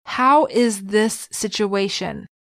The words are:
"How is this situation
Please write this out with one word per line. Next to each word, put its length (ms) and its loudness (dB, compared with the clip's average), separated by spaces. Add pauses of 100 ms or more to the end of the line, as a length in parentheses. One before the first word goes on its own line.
"How 420 4
is 380 0
this 460 0
situation 960 -4 (160)